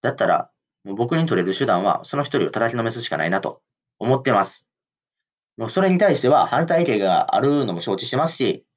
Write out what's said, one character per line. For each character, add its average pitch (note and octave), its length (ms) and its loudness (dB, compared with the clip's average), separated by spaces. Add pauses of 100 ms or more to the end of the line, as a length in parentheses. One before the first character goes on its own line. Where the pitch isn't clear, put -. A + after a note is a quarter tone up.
だ C3 120 -4
っ - 20 -10
た G#2 100 -2
ら、 F2 240 0 (340)
も G2 100 -10
う - 20 -8
僕 A#2+ 200 -2
に D#3+ 120 2
取 G2+ 120 0
れ F2 60 0
る F#2+ 100 -2
手 C3+ 120 -2
段 F#2 160 2
は F#2+ 220 0
そ - 120 -6
の C#3+ 60 -2
一 C#3 160 -2
人 F#2 80 0
を - 20 -2
叩 A#2 240 -2
き - 20 -6
の A#2+ 60 -2
め A2+ 80 -2
す A#2 140 -8
し - 60 -8
か - 80 -4
な D#2 100 -2
い - 20 -2
な G2 100 0
と - 220 -8 (380)
思 A#2+ 160 2
っ C3 80 -4
て C3+ 80 0
ま G2+ 120 4
す。 - 240 -8 (920)
も A2+ 100 -6
う - 20 -6
そ F#3+ 120 0
れ F#3+ 100 4
に F3+ 80 4
対 G3 160 4
し - 60 -4
て B2 80 2
は - 180 4
反 D#3 180 0
対 E3 160 2
意 E3 60 2
見 A2+ 100 2
が F#2+ 380 2
あ G2+ 40 4
る C#3+ 260 2
の F#2 100 -4
も E2+ 60 -8
承 G2 160 -4
知 - 100 -8
し - 20 -10
て C3 80 -2
ま D3+ 80 0
す E3 100 -6
し G#2+ 300 -2 (120)